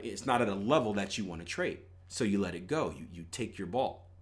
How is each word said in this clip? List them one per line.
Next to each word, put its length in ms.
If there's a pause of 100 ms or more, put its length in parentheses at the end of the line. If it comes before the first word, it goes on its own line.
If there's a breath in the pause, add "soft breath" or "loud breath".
it's 240
not 140
at 80
a 60
level 400
that 240
you 60
wanna 200
trade. 340 (300)
So 160
you 140
let 160
it 120
go. 300
You, 160
you 180
take 280
your 80
ball. 440 (100)